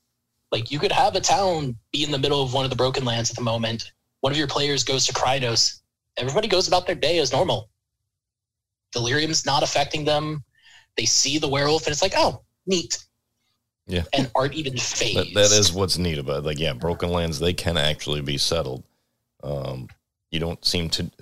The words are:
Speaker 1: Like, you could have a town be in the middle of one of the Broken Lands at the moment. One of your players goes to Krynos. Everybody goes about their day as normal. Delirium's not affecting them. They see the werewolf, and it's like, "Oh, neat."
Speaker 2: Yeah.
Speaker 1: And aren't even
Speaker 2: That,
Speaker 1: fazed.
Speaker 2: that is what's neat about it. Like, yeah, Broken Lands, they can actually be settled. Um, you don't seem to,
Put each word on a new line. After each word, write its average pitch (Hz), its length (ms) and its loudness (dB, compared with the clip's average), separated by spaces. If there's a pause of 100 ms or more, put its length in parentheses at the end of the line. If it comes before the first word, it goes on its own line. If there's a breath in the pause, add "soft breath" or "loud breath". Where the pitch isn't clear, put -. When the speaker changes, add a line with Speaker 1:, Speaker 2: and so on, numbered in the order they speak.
(520)
Speaker 1:
Like, 113 180 -4
you 143 80 -4
could 185 140 0
have 190 240 2
a 185 40 0
town 165 560 0 (160)
be 147 120 0
in 147 80 -4
the 139 60 0
middle 143 240 2
of 127 120 -2
one 135 100 2
of 131 60 0
the 123 60 -4
Broken 131 280 0
Lands 117 260 -2
at 123 60 -10
the 127 60 -6
moment. 113 500 -4 (280)
One 135 120 0
of 147 60 -2
your 151 80 0
players 143 380 0
goes 131 220 0
to 123 60 -2
Krynos. 127 680 0 (360)
Everybody 139 300 0
goes 180 220 2
about 180 180 2
their 185 80 0
day 175 240 0
as 131 140 0
normal. 131 360 0 (1200)
Delirium's 147 520 -2
not 143 200 2
affecting 147 400 0
them. 151 400 0 (520 soft breath)
They - 100 0
see 139 320 2
the 160 100 0
werewolf, 143 380 2
and 151 60 -2
it's 147 100 0
like, 196 140 2
"Oh, 302 260 2 (240)
neat." - 380 -2 (840)
Speaker 2:
Yeah. 90 260 0
Speaker 1:
And 135 220 0
aren't 135 200 0
even 143 220 -6
Speaker 2:
That, 120 60 -4
Speaker 1:
fazed. 92 520 -2
Speaker 2:
that 101 180 6
is 104 200 6
what's 87 260 0
neat 85 200 0
about 71 200 -2
it. 73 80 -4
Like, 76 140 -4
yeah, 78 120 0
Broken 85 380 -2
Lands, 82 300 -2
they 87 120 0
can 85 240 -2
actually 73 460 -2
be 71 160 -4
settled. 67 440 -2 (600)
Um, 65 460 -8 (420)
you 82 100 -4
don't 82 240 -6
seem 82 260 0
to, 85 200 -4 (120)